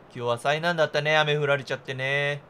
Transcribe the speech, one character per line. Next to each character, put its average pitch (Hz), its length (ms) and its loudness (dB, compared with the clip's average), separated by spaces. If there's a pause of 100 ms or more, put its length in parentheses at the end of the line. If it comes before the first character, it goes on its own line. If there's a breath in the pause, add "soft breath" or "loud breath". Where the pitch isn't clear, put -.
(120)
今 - 0 -
日 123 160 -12
は 120 100 0
災 147 220 0
難 170 160 0
だ 160 80 4
っ 147 60 -2
た 143 120 -2
ね。 151 140 2
雨 151 200 2
降 147 100 0
ら 143 100 2
れ 135 80 -4
ち - 80 -6
ゃ 135 40 -4
っ 131 40 -10
て 135 140 -10
ね。 139 540 -2